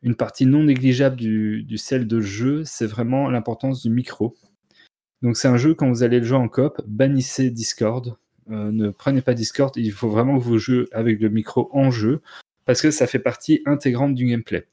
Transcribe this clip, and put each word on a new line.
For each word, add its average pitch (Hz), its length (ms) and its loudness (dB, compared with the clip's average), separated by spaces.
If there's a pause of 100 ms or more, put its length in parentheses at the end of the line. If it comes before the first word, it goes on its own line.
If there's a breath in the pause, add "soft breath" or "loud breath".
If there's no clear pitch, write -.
une 120 120 0
partie 123 320 0
non 147 160 6
négligeable 131 520 2
du, 110 460 -2
du 110 160 -10
sel 123 300 -4
de 113 140 0
jeu, 117 440 -2
c'est 120 220 -6
vraiment 123 420 -2
l'importance 123 540 -4
du 117 80 0
micro. 117 440 -4 (880 soft breath)
Donc, 120 160 0
c'est - 100 0
un 123 100 4
jeu, 151 180 2
quand 147 140 0
vous 120 120 0
allez 123 180 4
le 120 60 -2
jouer 127 140 2
en 120 80 0
coop, 139 400 -2
bannissez 131 640 0
Discord. 117 680 -4 (320)
Euh, 107 220 -6
ne 107 180 0
prenez 135 320 -2
pas 127 140 0
Discord, 127 420 -2
il 110 140 -2
faut 110 180 -4
vraiment 123 300 2
que 123 40 -4
vous 120 140 2
jouez 123 340 0
avec 113 300 0
le 110 80 2
micro 110 420 -2
en 135 200 2
jeu, 120 300 0 (440 loud breath)
parce 127 160 2
que 151 80 4
ça 147 160 2
fait 120 140 -2
partie 131 480 0
intégrante 139 480 0
du 123 100 0
gameplay. 117 480 -2